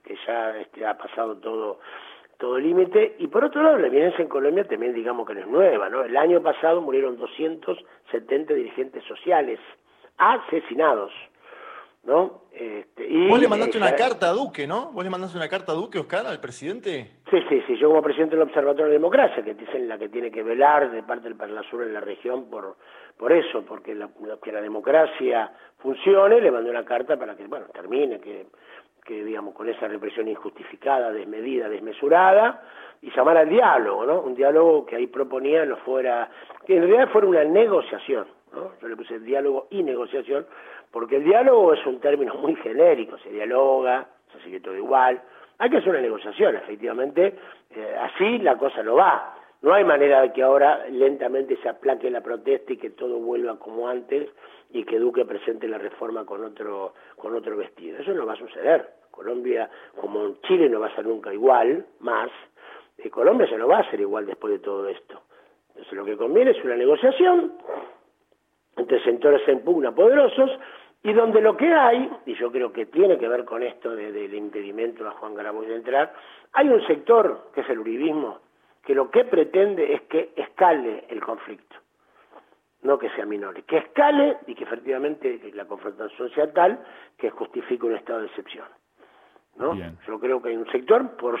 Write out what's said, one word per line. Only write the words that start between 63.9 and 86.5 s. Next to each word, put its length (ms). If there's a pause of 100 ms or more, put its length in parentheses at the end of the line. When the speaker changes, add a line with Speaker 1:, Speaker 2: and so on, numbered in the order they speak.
Speaker 1:
ser 100
igual 240
después 300
de 60
todo 280
esto. 320 (500)
Entonces 220
lo 140
que 100
conviene 360
es 120
una 120
negociación 760 (1200)
entre 260
sectores 460
en 120
pugna 320
poderosos 580 (520)
y 100
donde 280
lo 160
que 160
hay, 380 (160)
y 80
yo 160
creo 220
que 140
tiene 320
que 100
ver 160
con 180
esto 320
de, 180
del 220
impedimento 720
a 60
Juan 220
Grabois 340
de 80
entrar, 360 (400)
hay 160
un 180
sector, 680
que 60
es 100
el 80
uribismo, 600 (440)
que 100
lo 160
que 140
pretende 720
es 80
que 320
escale 760
el 120
conflicto, 560 (1080)
no 160
que 120
sea 160
minore, 360
que 160
escale 600 (100)
y 60
que 100
efectivamente 760 (140)
la 120
confrontación 640
sea 220